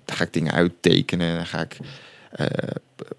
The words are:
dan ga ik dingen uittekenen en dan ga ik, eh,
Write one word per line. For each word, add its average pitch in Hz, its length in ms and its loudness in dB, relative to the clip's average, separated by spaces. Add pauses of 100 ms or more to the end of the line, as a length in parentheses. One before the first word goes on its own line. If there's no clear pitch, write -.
dan - 120 -8
ga 87 80 0
ik - 80 -4
dingen 78 200 0
uittekenen 87 760 4
en 85 80 -2
dan 85 100 -6
ga 80 140 -6
ik, - 160 -8 (560)
eh, - 140 -2 (720)